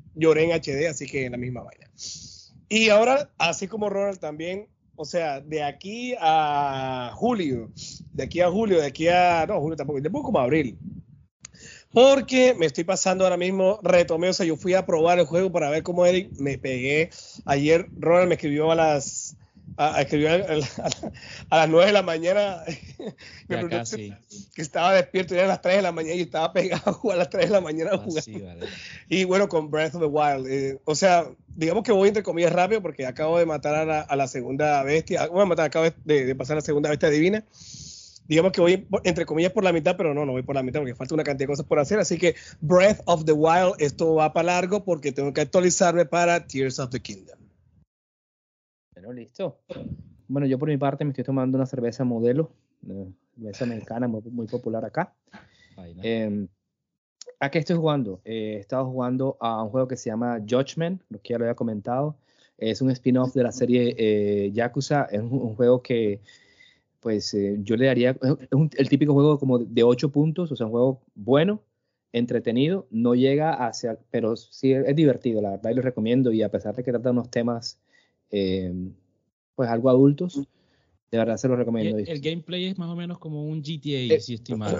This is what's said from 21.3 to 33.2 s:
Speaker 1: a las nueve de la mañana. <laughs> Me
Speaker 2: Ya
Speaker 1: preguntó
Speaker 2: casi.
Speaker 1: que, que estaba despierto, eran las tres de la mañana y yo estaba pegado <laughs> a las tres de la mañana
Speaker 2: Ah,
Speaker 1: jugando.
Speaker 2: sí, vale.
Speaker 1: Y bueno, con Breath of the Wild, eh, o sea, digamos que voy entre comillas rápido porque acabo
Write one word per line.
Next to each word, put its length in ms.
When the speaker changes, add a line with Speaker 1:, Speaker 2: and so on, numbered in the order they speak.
Speaker 1:
a 80
las 120
nueve 180
de 60
la 100
mañana. 600
<laughs> 40
Me 80
Speaker 2:
Ya 400
Speaker 1:
preguntó 300
Speaker 2:
casi. 340
Speaker 1:
que, 60
que 80
estaba 320
despierto, 400
eran 140
las 160
tres 140
de 40
la 100
mañana 220
y 60
yo 60
estaba 280
pegado 480
<laughs> 100
a 40
las 160
tres 160
de 60
la 80
mañana 320
Speaker 2:
Ah, 40
Speaker 1:
jugando. 240
Speaker 2:
sí, 180
vale. 280
Speaker 1:
Y 140
bueno, 260
con 220
Breath 240
of 60
the 60
Wild, 400
eh, 380
o 80
sea, 340
digamos 340
que 100
voy 180
entre 120
comillas 320
rápido 300
porque 240
acabo 320